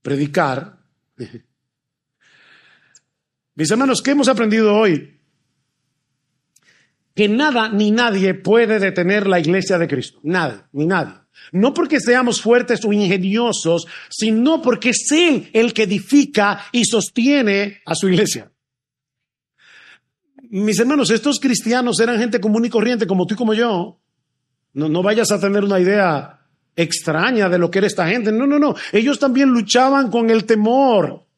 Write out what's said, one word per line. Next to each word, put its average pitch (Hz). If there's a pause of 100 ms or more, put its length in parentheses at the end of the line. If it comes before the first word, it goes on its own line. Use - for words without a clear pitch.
Predicar. 143 (400)
<laughs> 123 (2250)
Mis 151
hermanos, 247
¿qué 269
hemos 285
aprendido 220
hoy? 196 (1900)
Que 208
nada 240
ni 208
nadie 196
puede 214
detener 190
la 180
iglesia 185
de 165
Cristo. 127
Nada, 156
ni 147
nadie. 165 (360)
No 214
porque 294
seamos 240
fuertes 240
o 208
ingeniosos, 190 (240)
sino 233
porque 247
es -
Él 311
el 226
que 220
edifica 208
y 240
sostiene 220
a 165
su 190
iglesia. 180 (2000)
Mis 208
hermanos, 269
estos 226
cristianos 247
eran 233
gente 233
común 214
y 233
corriente 226
como 180
tú 214
y 202
como 220
yo. 214 (720)
No, 151
no 170
vayas 208
a 196
tener 196
una 202
idea 180 (440)
extraña 175
de 180
lo 170
que 190
era 202
esta 185
gente. 214
No, 240
no, 285
no. 285 (200)
Ellos 254
también 269
luchaban 247
con 226
el 226
temor. 220 (120)